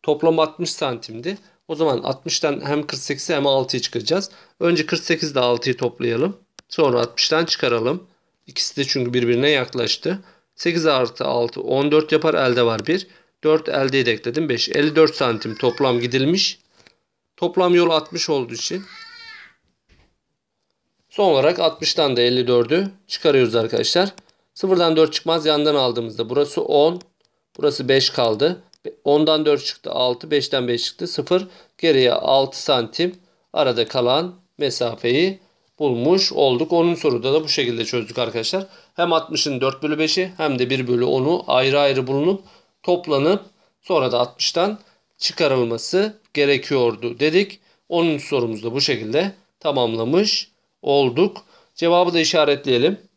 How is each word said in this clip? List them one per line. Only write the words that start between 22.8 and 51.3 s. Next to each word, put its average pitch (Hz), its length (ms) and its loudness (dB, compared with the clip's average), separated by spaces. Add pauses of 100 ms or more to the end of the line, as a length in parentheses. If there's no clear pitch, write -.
çıkarıyoruz 131 480 2
arkadaşlar. 117 600 0 (400)
Sıfırdan 175 420 2
dört 156 160 4
çıkmaz. 165 340 -2
Yandan 151 280 2
aldığımızda 117 560 -2
burası 143 320 0
on, 156 380 2 (560)
burası 143 320 -2
beş 135 220 4
kaldı. 127 520 0 (420)
Ondan 156 420 2
dört 143 180 2
çıktı, - 260 -10
altı, 127 400 -2
beşten 135 380 -2
beş 117 160 -2
çıktı, - 220 -10
sıfır. 180 420 -2 (300)
Geriye 135 340 4
altı 135 500 0
santim 143 540 -2 (360)
arada 120 360 0
kalan 135 460 0 (240)
mesafeyi 131 840 -2 (380)
bulmuş 147 540 2
olduk. 139 400 2
Onuncu 170 280 2
soruda 131 320 0
da 156 120 2
bu 151 40 -10
şekilde 120 360 -2
çözdük 113 340 -4
arkadaşlar. 120 480 -4 (280)
Hem 170 180 0
altmışın 151 480 -2
dört 131 220 -2
bölü 151 160 -2
beşi 180 380 -2
hem 147 220 -2
de 123 120 0
bir 131 160 -2
bölü 123 180 0
onu 135 420 0
ayrı 135 340 2
ayrı 135 260 2
bulunup 151 360 0 (400)
toplanıp 175 600 0 (400)
sonra 135 300 0
da 120 60 0
altmıştan 175 600 -2 (400)
çıkarılması 139 1040 -2 (140)
gerekiyordu 127 840 0
dedik. 175 400 0 (280)
Onuncu 165 380 -2
sorumuzu 113 440 -2
da 117 40 -10
bu 139 60 -2
şekilde 139 520 -2 (280)
tamamlamış 135 880 0 (320)
olduk. 143 640 0 (300)